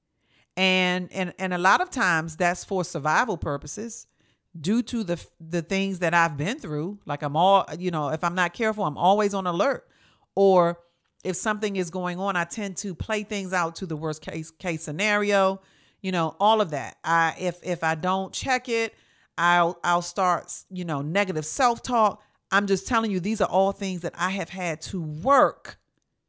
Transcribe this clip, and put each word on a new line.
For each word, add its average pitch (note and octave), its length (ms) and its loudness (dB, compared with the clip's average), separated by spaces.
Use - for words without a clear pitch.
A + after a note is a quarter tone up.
And, F#3 560 2
and, F#3 260 -4
and F#3 160 -4
a F3 60 -2
lot G3 220 4
of F4+ 100 -6
times E3 460 0
that's F3+ 260 0
for F#3 200 -2
survival E3 540 0
purposes D#3+ 720 -8
due G#3 240 0
to A#3 200 -4
the, E3+ 200 -4
the E3 220 -4
things F#3+ 380 -2
that E3+ 160 2
I've E3 220 2
been F#3+ 200 -2
through. F3 480 -6
Like D3 160 -6
I'm D3 140 -4
all, F#3+ 300 6
you F3+ 140 -4
know, D3+ 180 -2
if D#3 140 -4
I'm E3+ 100 0
not F3 200 0
careful, G#3+ 320 -2
I'm D3 120 -4
always G3 380 4
on F#3+ 100 -2
alert. F#3+ 420 -2
Or F3+ 440 6
if F#3 120 -2
something G#3+ 400 -2
is F3+ 140 -2
going F3+ 280 -6
on, F#3+ 180 -2
I F3 100 -2
tend G3+ 320 -8
to F#3+ 180 -6
play G#3+ 280 -4
things G3+ 280 -6
out E3+ 260 -2
to F#3+ 80 -8
the D#3+ 120 -6
worst D#3 240 -6
case, - 280 -8
case E3 340 -6
scenario, G3 800 2
you F#3+ 100 -4
know, E3+ 280 0
all G#3+ 220 4
of E3+ 100 -2
that. B2+ 320 -6
I, E3 340 2
if, F3 260 -4
if F3 200 -4
I D#3+ 120 0
don't F#3 360 -2
check B3+ 380 -4
it, A3+ 260 -2
I'll, F3 460 4
I'll F3 180 2
start, F3+ 500 0
you F3+ 140 -8
know, C#3+ 180 -2
negative E3 420 0
self-talk. A#3+ 800 0
I'm G#3 140 2
just F#3+ 220 0
telling A3+ 240 0
you, F#3 80 0
these G#3 220 0
are F3+ 80 2
all F#3+ 220 2
things F#3+ 300 -6
that E3+ 160 -6
I F3+ 140 0
have F#3+ 180 -6
had F3+ 340 -6
to F#3 180 -6
work E3+ 760 2